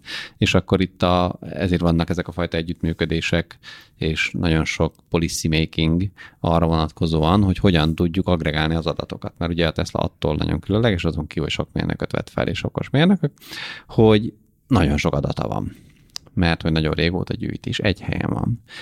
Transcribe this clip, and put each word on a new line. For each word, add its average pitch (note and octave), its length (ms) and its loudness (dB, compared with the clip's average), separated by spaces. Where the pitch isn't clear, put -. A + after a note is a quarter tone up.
és - 160 2
akkor F#2 280 2
itt - 220 -4
a, F2+ 380 2
ezért F2 400 -2
vannak E2 280 2
ezek F2 180 -4
a E2+ 40 -12
fajta E2+ 260 -2
együttműködések, E2 1000 -2
és D#2 400 -2
nagyon D#2+ 280 2
sok - 300 -2
policy E2 380 0
making D#2+ 560 0
arra E2 280 2
vonatkozóan, D#2+ 760 2
hogy F#2 140 2
hogyan E2 380 2
tudjuk F2 320 0
agregálni D#2+ 480 0
az D#2+ 100 -2
adatokat. - 520 -6
Mert E2+ 140 -4
ugye E2 160 2
a D#2 40 0
Tesla - 280 -4
attól D#2 360 -2
nagyon D#2+ 240 -2
különleges, G2 440 0
azon D#2 240 -2
kívül, D#2+ 160 -4
hogy D2 80 -4
sok - 200 -6
mérnököt - 400 -2
vett G1+ 180 -4
fel, - 180 -2
és - 160 -4
okos - 260 -6
mérnökök, E3 420 2
hogy A2 460 4
nagyon D#2 300 4
sok D#2+ 180 0
adata C#2 320 -2
van, G1+ 280 -6
mert E2 280 2
hogy E2 100 0
nagyon D#2 220 0
régóta E2+ 400 -2
gyűjt, - 320 -6
és - 140 -6
egy - 200 0
helyen - 300 -4
van. - 320 -2